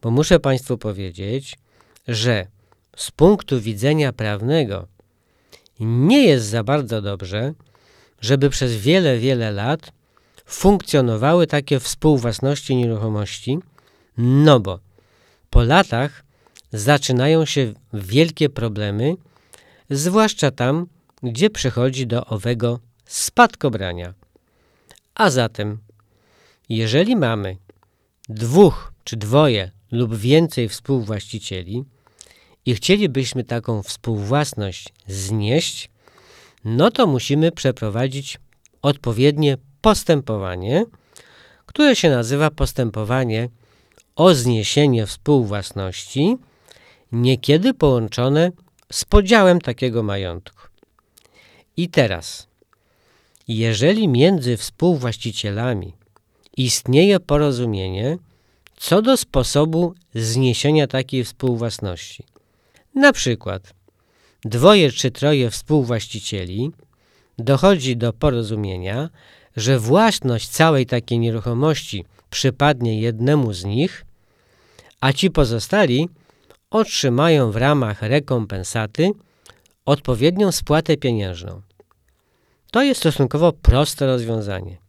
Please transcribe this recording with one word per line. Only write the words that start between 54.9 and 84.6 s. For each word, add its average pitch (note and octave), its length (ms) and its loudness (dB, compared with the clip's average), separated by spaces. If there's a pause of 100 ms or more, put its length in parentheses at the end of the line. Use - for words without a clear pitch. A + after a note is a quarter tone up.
istnieje C#3+ 640 2
porozumienie A#2+ 960 -2 (580)
co G3 260 0
do B3+ 140 4
sposobu D#3+ 800 0 (200)
zniesienia B2+ 720 2
takiej B2+ 380 -4
współwłasności, A2+ 1000 -6 (680)
na C#4 180 6
przykład - 640 -6 (680)
dwoje C#3+ 480 4
czy - 180 -2
troje C#3 400 0
współwłaścicieli A2+ 1200 -4 (680)
dochodzi C3+ 580 2
do A#2 160 -2
porozumienia, G#2+ 960 -4 (480)
że B2 220 2
własność B2+ 720 0
całej D3+ 380 2
takiej A#2+ 320 -2
nieruchomości A#2 880 -2 (260)
przypadnie B2 720 0
jednemu A#2 520 0
z F2+ 120 -10
nich, A#2 420 -4 (920)
a C3+ 120 0
ci F#3 180 0
pozostali C#3 800 0 (640)
otrzymają D3 800 2
w G2+ 60 -4
ramach B2 460 0
rekompensaty A2+ 1080 -2 (760)
odpowiednią D#3 680 0
spłatę D#3 440 -2
pieniężną. F#2 680 -6 (1080)
To A#3+ 120 2
jest C#4 180 2
stosunkowo D3+ 520 2
proste C#3+ 540 2
rozwiązanie. G#2 720 -4 (100)